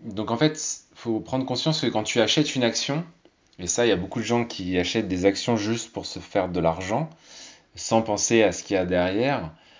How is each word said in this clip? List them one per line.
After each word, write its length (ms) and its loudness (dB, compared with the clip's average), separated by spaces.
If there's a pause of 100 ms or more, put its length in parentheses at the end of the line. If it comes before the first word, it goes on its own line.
donc 260 -6
en 80 0
fait, 200 2 (360)
faut 260 -4
prendre 240 -4
conscience 380 -2
que 60 2
quand 160 -2
tu 160 2
achètes 340 2
une 80 0
action, 420 0 (540)
et 80 -10
ça, 180 2
il 60 6
y 20 6
a 40 4
beaucoup 240 -4
de 40 -2
gens 220 2
qui 320 -2
achètent 300 0
des 180 2
actions 320 2
juste 340 -4
pour 140 -8
se 140 -12
faire 280 -2
de 120 -2
l'argent, 500 0 (640)
sans 260 0
penser 420 2
à 100 4
ce 100 -8
qu'il 140 -2
y 20 2
a 80 0
derrière. 640 0 (280)